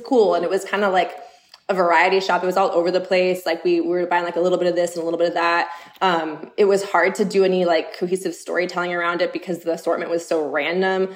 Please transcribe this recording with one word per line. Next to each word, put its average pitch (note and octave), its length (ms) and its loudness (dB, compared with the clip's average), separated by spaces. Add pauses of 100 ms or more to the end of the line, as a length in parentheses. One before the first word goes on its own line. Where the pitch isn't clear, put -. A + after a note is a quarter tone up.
cool." G#3 300 4
And E3+ 100 0
it E3+ 60 -2
was F#3+ 160 -2
kinda G3+ 240 0
like F3+ 260 0 (520)
a G3+ 60 0
variety F3+ 460 4
shop. F#3 240 0
It - 20 -2
was F#3 100 0
all G3 140 2
over F3 220 0
the F3+ 80 0
place. F#3 440 0
Like, E3+ 200 -4
we, F3 160 2
we E3+ 80 -2
were F3 180 0
buying, F3 180 0
like, E3+ 120 -6
a E3+ 40 0
little F3+ 160 2
bit F3 120 0
of E3+ 80 0
this F3 180 0
and E3+ 80 -6
a - 20 -6
little E3+ 140 -2
bit E3+ 80 4
of E3+ 80 -2
that. E3+ 340 0 (320)
Um, D#3+ 560 -2
it G3+ 100 4
was G3 180 2
hard F3+ 320 2
to G#3+ 80 0
do F#3+ 180 2
any, F#3 220 2
like, E3 340 0
cohesive F3+ 380 -4
storytelling F3+ 580 -4
around F3 260 -2
it E3+ 120 0
because E3+ 320 -8
the E3 80 -2
assortment E3 360 -2
was E3+ 160 -2
so D#3 240 -2
random. F#3 680 -2